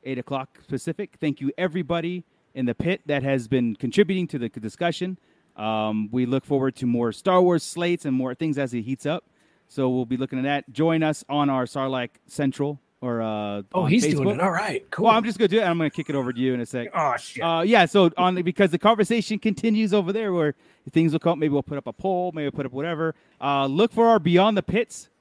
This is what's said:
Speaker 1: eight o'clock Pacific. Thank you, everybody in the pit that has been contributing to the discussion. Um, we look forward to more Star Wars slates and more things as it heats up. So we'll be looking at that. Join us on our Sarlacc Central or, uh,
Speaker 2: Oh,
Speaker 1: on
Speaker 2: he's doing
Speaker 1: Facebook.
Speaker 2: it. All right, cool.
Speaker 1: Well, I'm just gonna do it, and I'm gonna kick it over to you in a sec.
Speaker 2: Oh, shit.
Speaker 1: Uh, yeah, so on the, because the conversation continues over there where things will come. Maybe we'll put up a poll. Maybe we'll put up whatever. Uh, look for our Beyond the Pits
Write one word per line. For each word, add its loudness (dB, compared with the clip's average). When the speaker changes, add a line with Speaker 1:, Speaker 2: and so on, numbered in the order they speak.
Speaker 1:
eight -6
o'clock -8
Pacific. -6
Thank -2
you, -2
everybody -4
in -2
the 0
pit -2
that 0
has 0
been 0
contributing 2
to -8
the -4
discussion. -6
Um, -2
we 0
look -2
forward 0
to -6
more 0
Star 4
Wars 4
slates -4
and -2
more -4
things -2
as -4
it -4
heats -6
up. -4
So 0
we'll 0
be -4
looking -6
at -4
that. -4
Join 2
us 0
on 2
our 0
Sarlacc -4
Central -4
or, -4
uh, -4
Speaker 2:
Oh, 0
Speaker 1:
on 0
Speaker 2:
he's 4
doing 0
Speaker 1:
Facebook. 0
Speaker 2:
it. -2
All 2
right, -4
cool. -2
Speaker 1:
Well, 6
I'm 2
just -4
gonna 4
do 2
it, 4
and 0
I'm 0
gonna 0
kick -8
it -2
over -2
to -8
you 2
in -4
a -6
sec. -8
Speaker 2:
Oh, 0
shit. -10
Speaker 1:
Uh, 0
yeah, 6
so 6
on 2
the, -4
because 2
the 0
conversation 2
continues 0
over 2
there -2
where 2
things 4
will 0
come. 0
Maybe 0
we'll 0
put -8
up -10
a -10
poll. -4
Maybe -6
we'll -4
put -6
up -8
whatever. -4
Uh, 0
look 2
for 4
our 6
Beyond 4
the -2
Pits -4